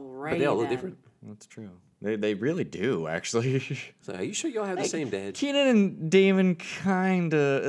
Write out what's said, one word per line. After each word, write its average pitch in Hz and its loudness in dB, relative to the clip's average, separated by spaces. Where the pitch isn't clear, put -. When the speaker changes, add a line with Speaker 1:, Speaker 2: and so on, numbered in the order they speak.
Speaker 1:
right. 135 -8
Speaker 2:
But 170 0
they 143 2
all 110 2
look 110 0
different. 123 -6
Speaker 3:
That's 104 -18
true. 107 -16
They, 104 -2
they 107 0
really 135 -2
do, 85 -2
actually. 117 -2
<laughs> - -10
Speaker 2:
So - -12
are 180 -6
you 208 -4
sure 330 -4
y'all 214 -4
have 190 -4
the 185 -4
Speaker 3:
Like, 196 -2
Speaker 2:
same 156 -4
dad? 98 -4
Speaker 3:
Keenan 277 0
and 196 2
Damon 190 6
kinda, 175 2